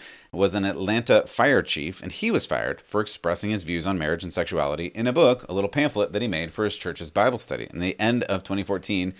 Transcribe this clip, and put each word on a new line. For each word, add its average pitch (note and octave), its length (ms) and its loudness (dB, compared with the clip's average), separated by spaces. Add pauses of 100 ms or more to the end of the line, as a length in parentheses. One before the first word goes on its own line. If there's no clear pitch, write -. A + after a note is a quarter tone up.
(320)
was F#2 240 4
an G2 80 2
Atlanta G#2 640 2
fire A#2+ 340 4
chief, D#2+ 400 -4
and F#2 80 -8
he A3+ 220 -2
was - 140 2
fired C2 340 -2
for - 200 -4
expressing G#2 500 -2
his G#2 120 -2
views E2 240 -4
on G2 100 -2
marriage E2 280 -2
and E2+ 80 -6
sexuality D#2+ 540 -2
in A2+ 200 -4
a B2 60 0
book, C3 360 4
a - 60 -6
little G2 160 0
pamphlet C3+ 420 0
that G#2 80 0
he A#2+ 60 -2
made D#2+ 240 -2
for G#2+ 140 -2
his G2+ 120 -2
church's E2 360 -8
Bible A#2 260 4
study. A#1+ 340 -6
In - 60 -8
the F2 220 -2
end A#2 240 2
of F#2+ 180 -2
twenty G2 220 -4
fourteen, F#2 560 -2